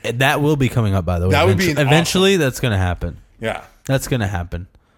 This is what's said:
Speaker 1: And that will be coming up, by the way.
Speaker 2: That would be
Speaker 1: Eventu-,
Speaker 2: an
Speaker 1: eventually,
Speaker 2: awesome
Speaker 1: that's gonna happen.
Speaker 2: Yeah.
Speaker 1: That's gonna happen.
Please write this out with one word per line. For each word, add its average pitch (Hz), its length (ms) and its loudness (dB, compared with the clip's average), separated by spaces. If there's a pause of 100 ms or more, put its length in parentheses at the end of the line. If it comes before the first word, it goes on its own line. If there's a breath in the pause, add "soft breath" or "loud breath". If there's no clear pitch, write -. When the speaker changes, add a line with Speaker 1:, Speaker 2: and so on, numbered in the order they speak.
Speaker 1:
And 117 160 -6
that 143 240 2
will 147 140 2
be 131 120 0
coming 107 260 0
up, 90 120 0
by 87 140 0
the 90 80 0
way. - 40 2
Speaker 2:
That 151 140 4
would 190 100 4
be 180 120 0
Speaker 1:
Eventu-, 147 100 -2
Speaker 2:
an 147 80 2
Speaker 1:
eventually, 170 460 2
Speaker 2:
awesome 185 80 2
Speaker 1:
that's 131 200 -2
gonna 113 160 0
happen. 87 420 -2 (220)
Speaker 2:
Yeah. 110 220 -6 (240)
Speaker 1:
That's 135 220 -2
gonna 117 180 -2
happen. 87 400 -6 (320)